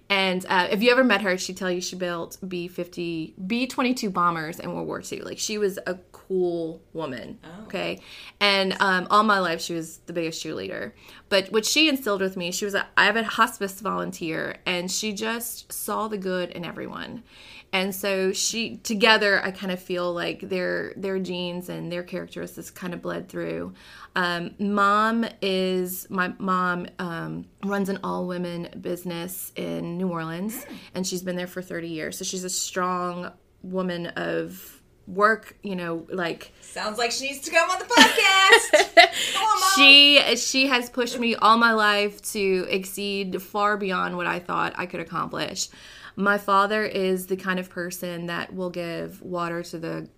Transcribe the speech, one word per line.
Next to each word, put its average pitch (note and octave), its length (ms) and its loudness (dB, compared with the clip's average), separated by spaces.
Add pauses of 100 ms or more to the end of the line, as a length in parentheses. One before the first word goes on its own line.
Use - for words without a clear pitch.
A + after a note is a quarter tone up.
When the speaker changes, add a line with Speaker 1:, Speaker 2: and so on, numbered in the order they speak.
Speaker 1:
And, F#3+ 380 0
uh, F3+ 240 2
if G3 100 0
you B3 100 6
ever B3+ 120 6
met G#3 200 4
her, F#3 140 0
she'd F#3 200 -8
tell F#3+ 120 -2
you F3+ 120 -2
she F3+ 160 -8
built F3 400 -6 (100)
B F3+ 220 -6
fifty, E3+ 680 -8 (100)
B A#3 220 0
twenty-two B3 440 0
bombers E3+ 500 0
in F3 120 -8
World E3+ 140 -6
War D#3 140 -6
Two. - 180 -10
Like, - 200 -10
she G#3+ 180 -4
was G3 280 0
a F3+ 100 -4 (180)
cool E3+ 680 -2 (120)
woman, C#3 500 -10
Speaker 2:
Oh. F3+ 220 -18
Speaker 1:
okay? E3+ 340 -6 (400)
And, G3 400 4
um, F#3 320 2
all G#3 120 8
my G#3 160 4
life, E3 200 0
she E3+ 140 -6
was D#3+ 320 -6
the - 80 -12
biggest E3 300 -4
cheerleader. F#3+ 500 -8 (340)
But F#3+ 240 2
what G#3+ 140 2
she D#4 240 4
instilled G#3+ 320 0
with F#3+ 160 -2
me, F3 160 -4
she F#3 100 -4
was G3+ 120 -4
a, - 200 0
I F3+ 120 6
have G#3 100 2
a A3+ 60 0
hospice G#3+ 580 0
volunteer, F3 720 -4 (100)
and F3+ 240 -2
she A3 220 -4
just A3 600 -6
saw G#3 340 -4
the G#3+ 100 -6
good F#3 340 -4
in F3 120 -10
everyone. - 600 -12 (500)
And F#3+ 220 0
so F#3+ 380 0
she, A3 440 -4
together, G#3+ 640 4
I F#3+ 100 -4
kind F#3+ 200 -6
of F3+ 100 -6
feel F3 320 -4
like E3+ 280 -6
their, F3+ 560 -4
their F#3+ 220 -4
genes F3+ 500 -6
and E3 200 -8
their F3 140 -6
characteristics F3 680 -10
kind F3 240 -10
of F3 80 -10
bled F3 280 -8
through. E3+ 440 -6 (400)
Um, F3 460 -2
mom G#3 680 4 (160)
is, F#3 680 0
my F#3 280 -2
mom, F3+ 500 0 (120)
um, E3 460 -6 (180)
runs G3 240 0
an F#3+ 160 -2
all-women F3+ 760 -4
business F3 760 -8
in E3+ 420 -6
New F#3 120 -2
Orleans, E3+ 460 -6
Speaker 2:
Mm. - 180 -14 (220)
Speaker 1:
and F#3 120 -4
she's F#3 160 -6
been F3+ 140 -4
there F3+ 100 -6
for F#3 140 -10
thirty E3+ 260 -8
years. E3 300 -6
So F#3 80 -8
she's F#3 180 -6
a F#3 60 -6
strong F3+ 840 -4 (300)
woman F#3 460 -4
of E3+ 720 -6 (260)
work, G#3 560 2
you G3 140 -4
know, E3+ 320 -6
like E3+ 500 -6
Speaker 2:
Sounds G#3+ 380 -8
like A#3 140 0
she A#3+ 160 -4
needs C#4 180 -8
to D#4+ 60 -6
come E4 180 4
on F#4 100 0
the G4 60 -8
podcast. G#4+ 1120 8
Speaker 1:
<laughs> - 380 6
Speaker 2:
Come - 100 0
on, G#4+ 180 4
Mom. F#4 160 6
Speaker 1:
She, C#4 580 10
she C4 320 0
has B3 220 0
pushed A#3+ 300 -4
me A#3 160 0
all A3 220 6
my A#3 140 6
life G#3 500 2 (120)
to F#3+ 360 2
exceed F#3+ 720 -4
far G#3 360 0
beyond F3+ 400 -2
what F3 100 -2
I F3 120 -2
thought E3+ 360 -2
I F3+ 120 -6
could F3+ 120 -8
accomplish. E3 720 -6 (480)
My G3+ 200 2
father G3+ 460 2
is F#3 440 0
the F#3+ 100 -2
kind F#3 220 -4
of F#3 100 -10
person F3 580 -8
that E3+ 260 -6
will F#3 160 -6
give E3+ 520 -8
water E3+ 420 -6
to E3+ 160 -12
the D#3+ 380 -8